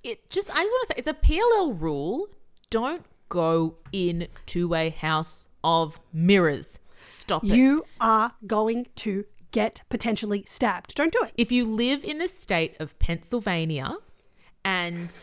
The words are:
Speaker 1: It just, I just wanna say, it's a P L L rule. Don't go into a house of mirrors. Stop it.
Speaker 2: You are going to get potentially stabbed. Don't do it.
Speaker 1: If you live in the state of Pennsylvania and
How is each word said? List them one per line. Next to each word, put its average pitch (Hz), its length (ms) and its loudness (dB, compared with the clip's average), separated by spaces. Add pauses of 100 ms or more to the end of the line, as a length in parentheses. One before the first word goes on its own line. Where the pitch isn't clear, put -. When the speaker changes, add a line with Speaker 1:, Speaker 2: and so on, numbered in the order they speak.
Speaker 1:
It - 260 -12
just, 392 200 -4
I 311 140 0
just 427 100 0
wanna 508 140 0
say, - 100 -6
it's - 100 -4
a 302 60 -2
P 311 260 4
L 480 180 4
L 339 160 2
rule. 160 540 -4 (420)
Don't 262 360 -2 (240)
go 165 460 0 (160)
into 175 840 -2
a 160 160 0
house 156 580 -4 (160)
of 165 360 2 (140)
mirrors. 170 680 4 (380)
Stop - 260 -4
it. 202 120 0
Speaker 2:
You 269 300 6 (160)
are 226 320 2 (120)
going 220 500 0
to 202 300 -4 (260)
get 220 380 -2
potentially 208 580 -2
stabbed. - 480 -2
Don't 320 180 2
do 480 100 4
it. - 140 -4
Speaker 1:
If 233 140 2
you 247 140 2
live 240 380 0
in 302 160 -6
the 349 80 -4
state 170 520 -4
of 156 200 -10
Pennsylvania 170 1000 -2 (680)
and 175 580 -4